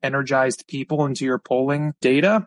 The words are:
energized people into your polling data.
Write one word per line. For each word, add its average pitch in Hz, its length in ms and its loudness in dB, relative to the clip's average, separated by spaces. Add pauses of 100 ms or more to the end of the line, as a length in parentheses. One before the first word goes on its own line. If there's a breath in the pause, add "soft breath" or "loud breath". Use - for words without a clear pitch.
energized 135 640 0
people 147 380 -4
into 135 200 -4
your 131 140 0
polling 143 640 -2
data. 170 460 2